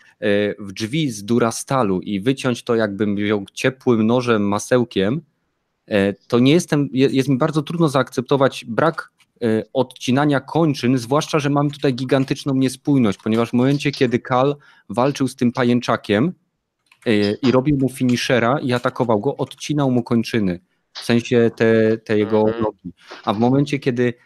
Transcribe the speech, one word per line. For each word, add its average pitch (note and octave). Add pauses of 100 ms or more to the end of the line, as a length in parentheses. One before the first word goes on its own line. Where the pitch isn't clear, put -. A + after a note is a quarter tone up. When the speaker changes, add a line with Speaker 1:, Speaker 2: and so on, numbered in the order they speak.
(600)
Speaker 1:
w G2
drzwi A#2
z G2+
Durastalu A2+
i G2+
wyciąć B2+
to, A#2+
jakbym G#2
wziął G#2
ciepłym A#2+
nożem, A#2
masełkiem, A2 (680)
e, G2+
to -
nie C3
jestem, D#3+
je-, C3
jest C3+
mi C3
bardzo D3+
trudno E3
zaakceptować C3
brak, D3+ (320)
e, A2 (100)
odcinania C3
kończyn, C3+
zwłaszcza C#3+
że C#3+
mamy C#3+
tutaj C#3+
gigantyczną C3+
niespójność, C3
ponieważ A2+
w -
momencie, C#3
kiedy B2
Kal C3 (340)
walczył C3
z -
tym A#2+
pajęczakiem, A#2+ (720)
e, A#2+ (220)
i B3+
robił C3+
mu C3
finishera B2
i B2
atakował A#2+
go, B2+
odcinał C#3+
mu A#2+
kończyny, A2 (340)
w -
sensie A#2
te, A2+
te A2
jego G#2+
Speaker 2:
Mhm. A2
Speaker 1:
nogi. G2 (340)
A A2+
w G2+
momencie, C3+
kiedy B2 (120)